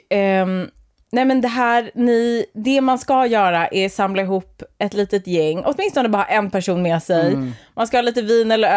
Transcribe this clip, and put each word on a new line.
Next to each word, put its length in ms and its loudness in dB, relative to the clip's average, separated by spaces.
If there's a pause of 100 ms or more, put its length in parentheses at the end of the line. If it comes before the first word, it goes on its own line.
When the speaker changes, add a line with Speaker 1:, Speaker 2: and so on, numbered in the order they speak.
Speaker 1:
ehm, 600 0 (420)
nej, 140 2
men 160 2
det 60 0
här, 480 0
ni, 580 0
det 280 0
man 180 2
ska 260 2
göra 420 2
är 220 -2
samla 320 -2
ihop 420 -6 (160)
ett 140 -4
litet 340 -2
gäng, 380 0
åtminstone 440 -2
bara 160 0
en 260 -2
person 300 -2
med 220 0
sig. 240 0
Speaker 2:
Mm. 260 -2 (220)
Speaker 1:
Man 120 -2
ska 100 -2
ha 40 4
lite 200 -2
vin 300 2
eller 260 2